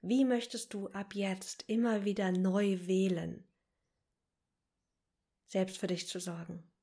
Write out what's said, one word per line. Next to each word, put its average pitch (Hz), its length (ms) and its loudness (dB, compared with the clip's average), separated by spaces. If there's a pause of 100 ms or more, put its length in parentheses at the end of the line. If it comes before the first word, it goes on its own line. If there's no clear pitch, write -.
Wie 254 240 4
möchtest 233 480 -2
du 196 140 -6
ab 196 260 -8
jetzt 190 540 -4
immer 220 360 2
wieder 196 280 2
neu 185 540 2
wählen, 185 600 0 (2000)
selbst 190 320 -2
für - 80 -4
dich 175 200 -2
zu - 140 -8
sorgen? 170 420 -10 (200)